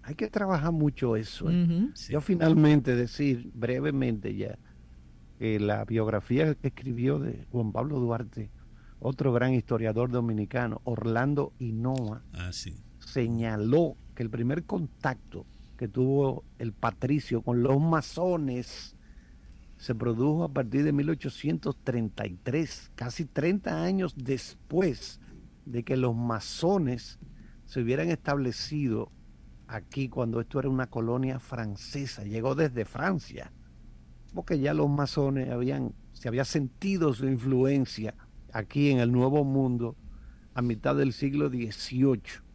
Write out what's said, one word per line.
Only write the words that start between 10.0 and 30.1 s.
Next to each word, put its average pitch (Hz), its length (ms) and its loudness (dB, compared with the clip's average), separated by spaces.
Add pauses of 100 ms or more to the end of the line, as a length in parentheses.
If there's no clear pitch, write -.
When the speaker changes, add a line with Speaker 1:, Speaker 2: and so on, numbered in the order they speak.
Speaker 1:
dominicano, 117 760 0
Orlando 120 720 0
Hinoa, 120 640 -2 (100)
Speaker 3:
Ah, 87 200 -6
sí. - 200 -10 (260)
Speaker 1:
señaló 117 960 2 (200)
que 120 80 -6
el 110 60 -4
primer 127 340 -2
contacto - 840 -4 (320)
que 120 120 -4
tuvo 131 560 2 (120)
el 113 140 -6
patricio 123 720 -2
con 120 220 2
los 135 180 4
masones 160 1120 -2 (840)
se - 160 -4
produjo 120 520 2
a 143 80 -6
partir 135 320 0
de 147 80 2
mil 143 160 2
ochocientos 151 720 -4
treinta 110 420 -2
y 90 160 -8
tres, 147 540 -4
casi 123 300 -6
treinta 165 580 -2
años 185 320 0
después 139 1040 -2 (460)
de 120 180 -4
que 135 140 0
los 123 180 2
masones 123 1040 0 (460)
se - 160 -4
hubieran 139 280 0
establecido 143 1000 -2 (560)
aquí 127 400 -6
cuando 117 320 -2